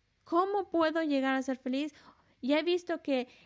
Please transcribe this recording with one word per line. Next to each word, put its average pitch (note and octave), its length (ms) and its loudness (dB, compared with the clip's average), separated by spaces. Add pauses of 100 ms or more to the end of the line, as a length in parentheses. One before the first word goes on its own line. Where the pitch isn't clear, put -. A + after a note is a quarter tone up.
(240)
¿Cómo F#4+ 460 0
puedo E4 320 2
llegar C4+ 340 0
a C4 60 -2
ser B3+ 140 -4
feliz? C#4 360 -4 (500)
Ya C#4+ 160 2
he D#4+ 40 0
visto F4 400 -2
que B3+ 260 -2 (180)